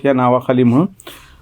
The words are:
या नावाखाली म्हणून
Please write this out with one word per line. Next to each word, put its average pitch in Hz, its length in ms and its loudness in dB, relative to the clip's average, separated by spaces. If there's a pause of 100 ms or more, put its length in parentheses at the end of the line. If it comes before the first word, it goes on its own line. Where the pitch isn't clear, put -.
या 139 80 0
नावाखाली 127 500 0
म्हणून 127 240 2 (540)